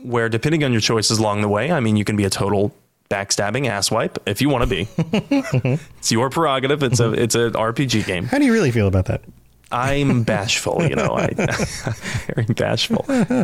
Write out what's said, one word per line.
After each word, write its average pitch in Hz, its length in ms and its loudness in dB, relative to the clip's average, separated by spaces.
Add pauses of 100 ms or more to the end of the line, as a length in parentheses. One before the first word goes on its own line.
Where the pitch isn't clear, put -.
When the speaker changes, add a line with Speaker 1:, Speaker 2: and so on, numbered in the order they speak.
Speaker 1:
where 117 260 0
depending 147 360 0
on 127 80 2
your 113 80 2
choices 113 380 0
along 104 220 2
the 104 80 2
way, 107 240 0
I 156 80 0
mean, 110 160 2
you 104 80 2
can 107 120 -2
be 104 80 2
a 95 60 2
total 101 440 0 (360)
backstabbing 104 580 -2
asswipe 107 480 -2 (100)
if 104 140 -2
you 135 80 2
wanna 120 180 2
be. 95 220 -2 (100)
Speaker 2:
<laughs> 160 800 0 (200)
Speaker 1:
It's - 120 -4
your 117 200 2
prerogative. 139 520 0
It's 123 180 2
a, 113 120 2
it's 113 220 0
an 117 220 2
R 113 160 0
P 139 140 -2
G 113 160 0
game. 90 220 -2
Speaker 2:
How 254 140 0
do 294 60 4
you 247 80 4
really 202 200 2
feel 107 160 4
about 95 180 2
that? - 160 -4 (480)
Speaker 1:
I'm 135 540 0
bashful, 107 640 -2
you - 100 0
know, - 200 0
I, - 120 0
<laughs> - 1080 -4
very 113 120 -2
bashful. 113 600 -2 (380)